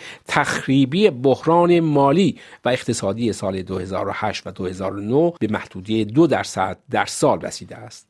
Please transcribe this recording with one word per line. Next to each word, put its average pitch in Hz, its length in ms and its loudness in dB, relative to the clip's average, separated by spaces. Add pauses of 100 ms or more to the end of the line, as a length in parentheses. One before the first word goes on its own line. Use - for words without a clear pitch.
(280)
تخریبی 147 840 2
بحران 160 680 4
مالی 147 580 4 (280)
و 123 40 0
اقتصادی 113 640 -2
سال 95 280 -4
دو 92 160 -6
هزار 95 300 -6
و 98 60 -6
هشت - 340 -6
و 98 40 -12
دو 92 140 -8
هزار 95 300 -6
و 101 60 -8
نه 143 380 2
به 110 80 0
محدودهٔ 104 560 -4
دو 123 240 4
درصد 98 500 -2 (140)
در 107 140 2
سال 113 360 0
رسیده - 340 -12
است. - 340 -20